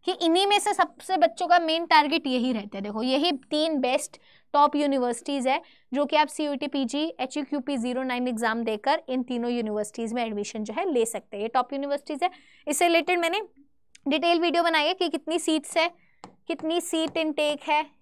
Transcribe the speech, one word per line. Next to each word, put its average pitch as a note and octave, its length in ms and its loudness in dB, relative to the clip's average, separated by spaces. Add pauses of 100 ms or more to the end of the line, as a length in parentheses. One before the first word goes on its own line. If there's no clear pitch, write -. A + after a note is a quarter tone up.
कि F#4 80 -2
इन्हीं F4 360 2
में G4+ 120 4
से G4+ 140 0
सबसे - 440 -2
बच्चों E4 300 2
का F4 120 6
मेन E4 260 0
टारगेट D#4 420 4
यही B3+ 260 0
रहता G#3 240 -6
है। G3 40 -6
देखो G#3 220 -6
यही C#4 280 2
तीन D4+ 480 -2
बेस्ट B3+ 380 -2 (360)
टॉप D4 220 6
यूनिवर्सिटीज C4+ 720 0
है C#4+ 140 0 (320)
जो C#4+ 120 2
कि D4 100 -2
आप D4+ 120 4
सीयूईटी D4 400 -4
पीजी, C#4+ 520 -2
एचयूक्यूपी C#4+ 580 -4
ज़ीरो B3 260 -2
नाइन B3 240 -2
एग्जाम A#3 360 -2
देकर A#3 460 0
इन B3+ 140 -2
तीनों A#3+ 280 -4
यूनिवर्सिटीज G#3+ 600 -4
में A#3+ 120 -2
एडमिशन G#3+ 380 -6
जो G#3+ 100 -8
है E4+ 200 -2
ले A#3 120 2
सकते G#3 320 -10
हैं। G3+ 40 -6
ये A3 60 -4
टॉप B3 260 -2
यूनिवर्सिटीज C#4+ 500 -4
है, F4+ 60 0 (380)
इससे E4 200 2
रिलेटेड E4+ 320 2
मैंने E4+ 220 -2 (680)
डिटेल D#4+ 320 2
वीडियो E4+ 240 2
बनाई D#4+ 220 2
है F4 80 0
कि F4+ 160 -2
कितनी E4 300 -4
सीट्स D#4 380 -2
है, E4+ 140 2 (560)
कितनी E4 340 -2
सीट D#4+ 360 -2
इनटेक D4+ 460 -2
है D4+ 220 0 (160)